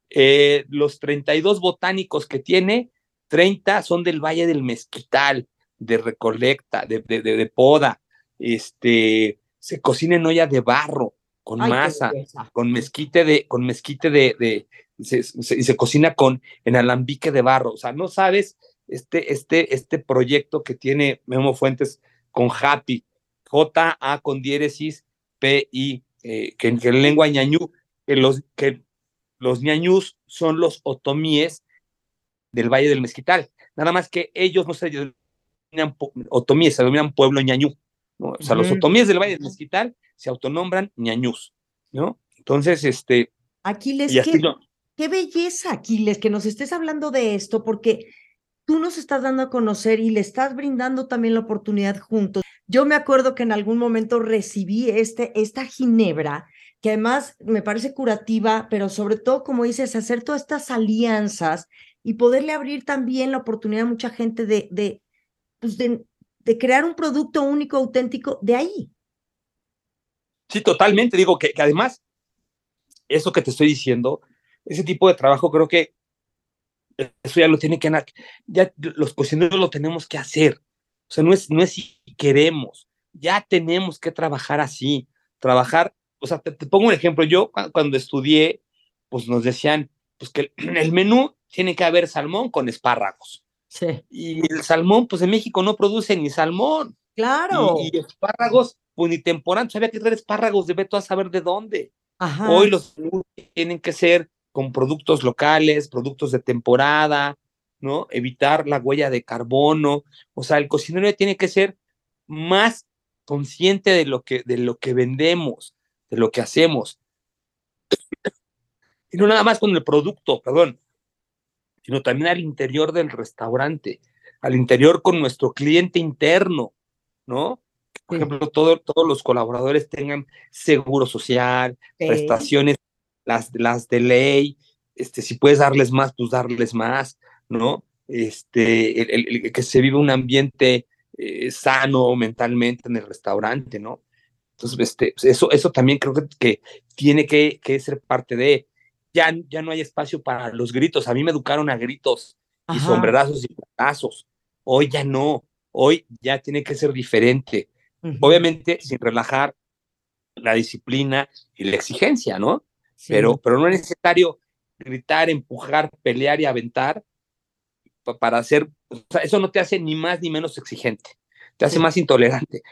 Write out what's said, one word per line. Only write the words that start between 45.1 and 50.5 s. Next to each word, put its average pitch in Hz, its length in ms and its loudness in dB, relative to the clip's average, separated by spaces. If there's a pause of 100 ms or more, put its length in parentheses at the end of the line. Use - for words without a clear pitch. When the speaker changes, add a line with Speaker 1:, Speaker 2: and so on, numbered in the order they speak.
Speaker 2:
Aquiles, 208 460 -2
que 220 120 0
nos 208 160 -4
estés 220 260 -6
hablando 311 380 -6
de 233 240 0
esto, 220 300 -6
porque 220 420 -2 (580)
tú 311 140 0
nos 349 180 -4
estás 277 260 -4
dando 262 200 -2
a 262 80 -6
conocer 220 500 0
y 226 100 0
le 214 100 0
estás 262 340 -4